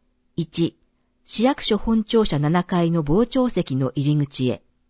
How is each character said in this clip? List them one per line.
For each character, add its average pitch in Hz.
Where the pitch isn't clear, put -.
一、 165
市 -
役 240
所 214
本 226
庁 220
舎 165
七 160
階 170
の 165
傍 180
聴 254
席 165
の 131
入 147
り 147
口 131
へ。 117